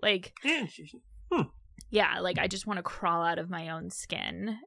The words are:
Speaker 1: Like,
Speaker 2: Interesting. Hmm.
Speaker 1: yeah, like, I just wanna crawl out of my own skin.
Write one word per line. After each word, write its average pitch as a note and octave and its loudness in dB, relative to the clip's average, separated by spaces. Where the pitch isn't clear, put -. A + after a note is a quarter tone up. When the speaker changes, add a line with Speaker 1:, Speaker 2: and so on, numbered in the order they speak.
Speaker 1:
Like, G3 2
Speaker 2:
Interesting. C4 -2
Hmm. E4+ 6
Speaker 1:
yeah, G#3 4
like, F3+ 0
I F#3 2
just F#3+ -4
wanna G3 -2
crawl E3+ 0
out E3+ 2
of E3+ -4
my E3 -6
own D#3+ -6
skin. G3 -4